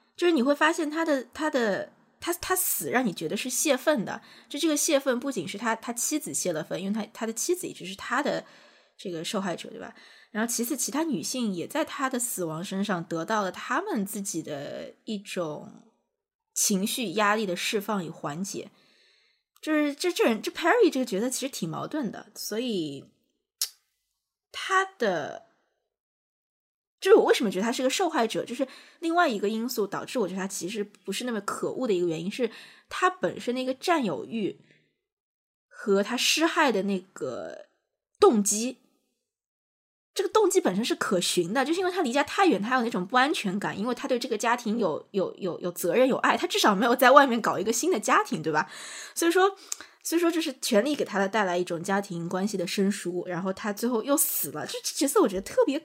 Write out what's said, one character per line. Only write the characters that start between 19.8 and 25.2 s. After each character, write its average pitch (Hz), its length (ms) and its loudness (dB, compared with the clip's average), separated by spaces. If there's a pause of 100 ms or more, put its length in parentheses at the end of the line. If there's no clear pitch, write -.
这， 349 180 -2
这 440 120 0
人， 226 180 2
这 - 100 -4
Perry 349 380 4
这 262 100 -2
个 254 60 0
角 190 140 -2
色 240 100 0
其 262 160 -4
实 277 60 -6
挺 - 180 -6
矛 151 160 -6
盾 269 260 -4
的， - 220 -14
所 - 240 -8
以 165 520 -4 (1400)
他 381 320 2 (120)
的， 170 500 -2 (1500)